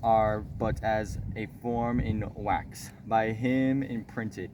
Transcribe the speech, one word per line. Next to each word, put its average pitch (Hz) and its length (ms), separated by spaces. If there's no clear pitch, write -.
are 110 380
but 113 240
as 110 360
a 107 120
form 120 380
in 104 360
wax, 95 560
by 110 240
him 131 520
imprinted 110 720